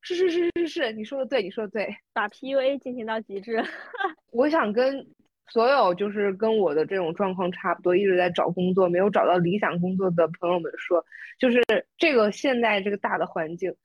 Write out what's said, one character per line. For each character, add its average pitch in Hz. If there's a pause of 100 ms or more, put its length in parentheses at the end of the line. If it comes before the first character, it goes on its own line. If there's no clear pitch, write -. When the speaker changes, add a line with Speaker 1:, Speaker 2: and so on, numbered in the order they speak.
Speaker 1:
是， -
是， 359
是， 330
是， 339
是， 339
是， 277
你 220
说 269
的 262
对， 262
你 180
说 220
的 202
对。” 202 (240)
Speaker 2:
把 208
P 262
U 269
A 269
进 254
行 233
到 226
极 196
致。 226
<laughs> - (160)
Speaker 1:
我 254
想 294
跟 262 (400)
所 233
有 220
就 202
是 202
跟 220
我 170
的 156
这 196
种 170
状 190
况 180
差 175
不 -
多， 180
一 202
直 190
在 180
找 175
工 185
作， 185
没 175
有 196
找 208
到 170
理 175
想 175
工 185
作 190
的 165 (100)
朋 175
友 180
们 156
说， 170 (360)
就 254
是 240 (340)
这 330
个 220
现 247
在 214
这 202
个 202
大 190
的 160
环 170
境 175 (100)